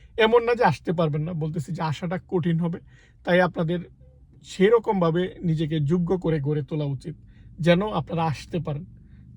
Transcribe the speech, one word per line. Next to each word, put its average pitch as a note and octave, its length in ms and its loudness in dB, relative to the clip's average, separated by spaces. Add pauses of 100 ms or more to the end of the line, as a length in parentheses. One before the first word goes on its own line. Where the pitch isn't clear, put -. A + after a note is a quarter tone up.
(180)
এমন A3+ 260 6
না A#3+ 100 0
যে A3+ 100 2
আসতে F3+ 280 0
পারবেন D#3 300 0
না, E3+ 100 -6
বলতেছি D#3 400 -6
যে E3+ 100 -6
আসাটা E3 360 -4 (100)
কঠিন E3 320 0
হবে। E3+ 180 -4 (460)
তাই F3 160 4
আপনাদের F3 380 0 (640)
সেরকমভাবে F#3 920 2 (100)
নিজেকে D#3+ 360 0
যোগ্য F3 380 0
করে D#3+ 220 0
গড়ে D3 220 -2
তোলা D3+ 220 -4
উচিত, C#3+ 300 -8 (460)
যেন F3 280 4
আপনারা E3 360 -2
আসতে D#3+ 340 -4
পারেন। D3+ 260 -6 (520)